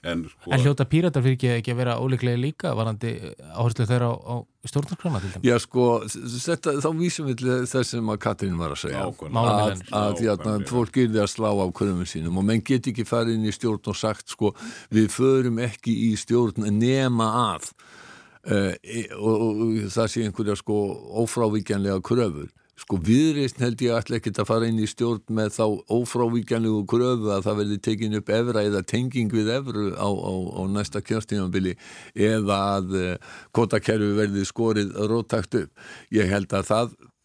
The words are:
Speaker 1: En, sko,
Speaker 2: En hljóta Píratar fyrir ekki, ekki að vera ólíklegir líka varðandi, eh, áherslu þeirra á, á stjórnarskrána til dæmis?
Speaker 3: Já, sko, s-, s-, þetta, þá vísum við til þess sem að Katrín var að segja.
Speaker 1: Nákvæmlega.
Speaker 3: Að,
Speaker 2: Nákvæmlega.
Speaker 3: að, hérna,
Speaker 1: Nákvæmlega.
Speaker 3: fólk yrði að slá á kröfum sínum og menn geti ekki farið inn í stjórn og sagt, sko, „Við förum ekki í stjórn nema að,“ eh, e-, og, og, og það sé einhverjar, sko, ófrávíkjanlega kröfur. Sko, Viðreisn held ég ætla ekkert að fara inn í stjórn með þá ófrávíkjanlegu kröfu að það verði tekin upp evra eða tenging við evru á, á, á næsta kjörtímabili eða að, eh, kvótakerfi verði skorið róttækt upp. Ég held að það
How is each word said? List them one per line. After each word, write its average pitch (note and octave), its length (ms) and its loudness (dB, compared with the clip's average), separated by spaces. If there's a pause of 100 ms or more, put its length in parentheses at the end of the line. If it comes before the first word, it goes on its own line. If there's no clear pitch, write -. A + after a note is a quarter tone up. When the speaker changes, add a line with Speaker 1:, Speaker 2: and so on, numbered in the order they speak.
Speaker 1:
En, E2+ 240 -4
sko, - 240 -14
Speaker 2:
En C3 80 4
hljóta C#3 240 4
Píratar D#3 400 2
fyrir C3 140 4
ekki, B2+ 180 0
ekki A#2 160 -2
að A#2+ 60 -2
vera B2 180 0
ólíklegir B2 460 0
líka D3 340 -4
varðandi, A2+ 400 -2
eh, D2+ 400 -14
áherslu A#2 320 2
þeirra A#2+ 240 2
á, - 80 -4
á A#2+ 140 -10 (340)
stjórnarskrána C#3+ 520 -2
til F#2+ 120 -6
dæmis? F2+ 160 -2
Speaker 3:
Já, A#2+ 100 6
sko, B2 280 2 (180)
s-, - 160 -8
s-, B2 240 -8
þetta, E3 360 -2
þá D#3 80 0 (100)
vísum E3 320 -2
við A#2+ 80 -2
til B2+ 160 0 (100)
þess B2+ 300 -2
sem A2+ 180 -2
að G#2 80 -4
Katrín F#2+ 380 -2
var D#2 180 -2
að - 60 -8
segja. C2+ 180 -4
Speaker 1:
Nákvæmlega. G#2 540 2
Speaker 3:
Að, G#2 160 4
Speaker 2:
Nákvæmlega. F#2+ 300 -4
Speaker 3:
að, G#2 200 0
hérna, G#2 160 2
Speaker 1:
Nákvæmlega. G#2 320 -2
Speaker 3:
fólk A#2+ 320 0
yrði A2 220 4
að G2+ 100 2
slá A2 180 0
á G2+ 220 2
kröfum F#2 340 0
sínum E2 300 -4
og F#2+ 80 2
menn A2 180 4
geti C3 300 0
ekki G#2+ 160 -4
farið A#2 300 0
inn G#2+ 100 0
í G2+ 60 -2
stjórn A2 340 -2
og G2 80 -4
sagt, - 320 -4
sko, G#2 240 0 (340)
„Við G#2+ 220 4
förum B2 500 2
ekki A#2 360 -2 (100)
í A2+ 100 4
stjórn A2+ 560 0
nema A#2+ 600 2 (140)
að,“ F2 280 -4 (680)
eh, G2 380 2
e-, A2 300 -8
og, G#2+ 300 0
og, A2 240 0
og A2 240 0
það A2+ 220 0
sé A#2 140 -2
einhverjar, G#2 360 -2
sko, G#2 160 -2 (400)
ófrávíkjanlega G#2 840 0
kröfur. G2 480 -2 (220)
Sko, - 260 -4
Viðreisn C3+ 640 2
held A#2+ 180 0
ég A#2+ 140 2
ætla A#2 240 -2
ekkert G#2 220 -4
að G2+ 80 -2
fara A2+ 180 2
inn A2+ 160 0
í G#2+ 80 0
stjórn A#2 380 -2
með G#2+ 260 0
þá A2+ 100 2 (240)
ófrávíkjanlegu A#2 960 0
kröfu A#2 460 0
að G2 160 0
það G#2 140 0
verði G#2 180 0
tekin G#2+ 400 -2
upp G2 100 -6
evra A2 380 2
eða G2+ 160 2
tenging B2 480 0
við G#2+ 180 2
evru A#2 360 -4 (100)
á, G2+ 160 0
á, F#2+ 220 -2 (180)
á F2+ 140 -6
næsta G2+ 360 -4
kjörtímabili F#2+ 760 -2 (400)
eða G#2+ 400 4 (120)
að, F#2+ 280 0
eh, F2+ 340 -2 (220)
kvótakerfi G#2+ 600 2
verði G2+ 320 0
skorið G#2+ 460 0 (160)
róttækt A2+ 480 -2
upp. E2+ 160 0 (380)
Ég G#2+ 200 4
held G2 220 0
að G2 160 0
það A2+ 300 0 (280)